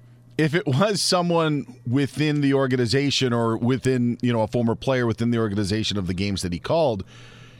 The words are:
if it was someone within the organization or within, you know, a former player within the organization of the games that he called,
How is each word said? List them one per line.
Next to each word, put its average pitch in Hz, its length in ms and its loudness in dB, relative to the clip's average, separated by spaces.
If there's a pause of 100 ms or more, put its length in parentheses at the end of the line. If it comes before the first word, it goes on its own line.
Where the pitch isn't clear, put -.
(360)
if 156 200 0
it 180 100 0
was 170 340 2
someone 170 880 0
within 143 540 0
the 139 140 2
organization 131 800 2
or 113 220 0
within, 120 680 0
you 120 100 2
know, 113 80 2
a 107 60 0
former 113 260 0
player 127 320 0
within 117 240 0
the 120 80 0
organization 104 600 -2
of 92 100 -4
the 92 80 -4
games 98 260 -4
that 90 120 -4
he 85 60 -6
called, 143 440 0 (560)